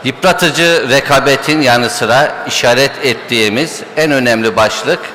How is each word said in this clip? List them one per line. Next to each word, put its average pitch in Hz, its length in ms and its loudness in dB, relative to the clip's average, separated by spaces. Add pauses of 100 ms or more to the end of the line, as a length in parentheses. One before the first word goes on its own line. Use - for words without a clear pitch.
yıpratıcı 165 840 0
rekabetin 139 720 2
yanı 120 280 2
sıra 127 420 0 (160)
işaret 127 440 0 (120)
ettiğimiz 117 800 -2 (160)
en 156 140 2
önemli 113 440 0
başlık 110 440 0 (160)